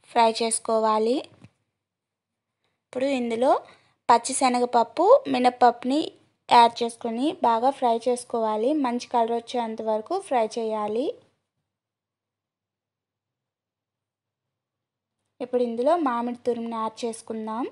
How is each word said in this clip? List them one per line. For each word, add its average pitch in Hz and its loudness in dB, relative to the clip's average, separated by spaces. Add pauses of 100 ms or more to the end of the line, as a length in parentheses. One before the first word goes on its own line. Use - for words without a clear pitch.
ఫ్రై 233 4 (120)
చేసుకోవాలి. 220 0 (1700)
ఇప్పుడు 254 -4 (140)
ఇందులో 233 0 (580)
పచ్చిశనగపప్పు, 247 2 (280)
మినపప్పుని 247 2 (520)
యాడ్ 233 6
చేసుకొని 233 -6 (220)
బాగా 233 2 (100)
ఫ్రై 233 2 (100)
చేసుకోవాలి. 226 -2 (160)
మంచి 240 -4
కలర్ 233 2
వచ్చేంత 226 -6
వరకు 214 -4 (120)
ఫ్రై 233 0 (120)
చేయాలి. 220 -4 (4000)
ఇప్పుడు 247 -2
ఇందులో 247 0 (120)
మామిడి 240 -6
తురుముని 233 -6
యాడ్ 220 -6
చేసుకుందాం. 220 -8